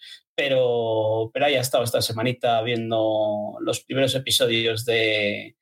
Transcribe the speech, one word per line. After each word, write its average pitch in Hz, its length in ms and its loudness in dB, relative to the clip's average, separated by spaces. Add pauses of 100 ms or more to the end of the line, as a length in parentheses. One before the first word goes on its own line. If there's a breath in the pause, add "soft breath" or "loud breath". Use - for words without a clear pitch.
(340 loud breath)
pero, 113 1000 0
pero 131 100 2
ahí 143 120 4
ha 123 40 2
estado 123 240 0
esta 117 160 0
semanita 117 600 0
viendo 110 1000 -2
los 117 240 -4
primeros 135 300 0
episodios 117 720 0
de, 107 760 0